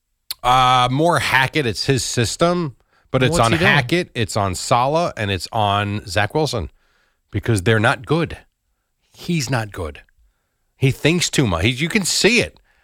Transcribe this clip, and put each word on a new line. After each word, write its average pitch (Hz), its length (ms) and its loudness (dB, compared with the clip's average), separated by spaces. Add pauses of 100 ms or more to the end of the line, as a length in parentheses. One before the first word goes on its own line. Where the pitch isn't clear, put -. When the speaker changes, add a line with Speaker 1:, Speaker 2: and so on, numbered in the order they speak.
(420)
Speaker 1:
Uh, 127 480 4
more 156 280 2
Hackett. 131 480 0
It's 104 200 -4
his 135 180 0
system. 170 720 -2 (340)
But 127 140 0
it's 131 80 2
Speaker 2:
What's 123 140 2
Speaker 1:
on - 60 2
Speaker 2:
he 165 60 2
doing? 147 120 2
Speaker 1:
Hackett, 143 440 0
it's 113 220 -4
on 98 180 -2
Saleh, 143 640 0
and 101 160 -4
it's 92 180 -6
on 104 560 -2
Zach 104 260 -2
Wilson 127 380 -4 (600)
because 104 300 -2
they're 113 180 2
not 113 260 0
good. 156 320 -2 (720)
He's 151 380 -6
not 110 220 -4
good. 78 300 -10 (720)
He 135 160 2
thinks 160 360 0
too 143 200 0
much. 85 160 0
He, 123 60 2
you 131 180 -4
can 202 160 -2
see 214 360 2
it. - 180 -4 (260)